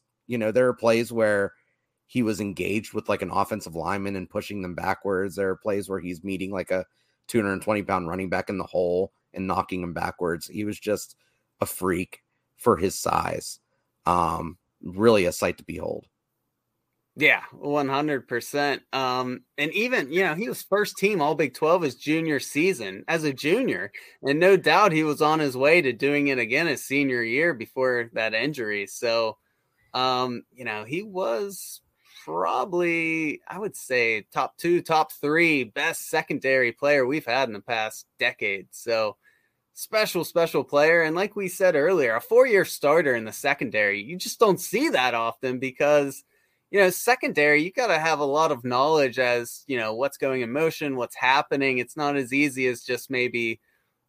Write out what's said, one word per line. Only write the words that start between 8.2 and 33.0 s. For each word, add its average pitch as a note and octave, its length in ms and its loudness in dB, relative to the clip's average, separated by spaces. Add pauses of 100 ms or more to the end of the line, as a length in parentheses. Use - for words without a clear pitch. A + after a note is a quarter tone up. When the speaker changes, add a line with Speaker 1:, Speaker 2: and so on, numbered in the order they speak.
Speaker 1:
back F#2 200 -2
in G#2 80 -4
the F#2 60 -4
hole F2+ 480 0 (220)
and F#2+ 140 -6
knocking F#2 340 -2
him F2 120 -6
backwards. E2+ 540 -4
He - 160 -8
was G#2 160 -8
just - 380 -4 (460)
a - 20 2
freak F#2 560 -2 (360)
for A2 200 4
his F2+ 160 0
size. - 680 -4 (460)
Um, E2 520 0 (260)
really G2 420 4
a E2+ 60 0
sight F2+ 260 -2
to - 60 -20
behold. D#2+ 420 -8 (1120)
Speaker 2:
Yeah, C3 360 4
one D3 380 -2
hundred C#3 380 -2
percent. C#3+ 540 -4 (100)
Um, B2+ 520 -2 (140)
and D3+ 160 -2
even, G3 380 -2
you F3+ 120 2
know, D#3+ 120 0
he A3+ 140 -4
was G#3 140 -8
first - 340 -2
team G3 240 2
All D3+ 140 2
Big D#3 180 0
Twelve E3+ 300 2
his C3 120 -2
junior D#3 440 -2
season, A#2+ 680 -2
as D#3+ 160 0
a D3+ 80 0
junior, C3+ 600 -2 (300)
and C#3+ 180 0
no F#3 180 8
doubt E3+ 340 4
he D#3 120 2
was D3+ 180 -2
on D#3 180 4
his C#3+ 160 0
way D3+ 260 6
to C3 120 0
doing C#3+ 340 0
it C3+ 120 0
again B2+ 280 0
his C3 160 -4
senior C3+ 400 0
year B2+ 300 0
before A#2+ 600 -2
that A2 200 -2
injury. A2 540 -2
So, A2+ 500 -2 (560)
um, B2+ 580 -2
you B2+ 140 -16
know, G#2+ 200 -8
he D#3 180 -6
was F#3 800 -6 (440)
probably, E3 1200 -2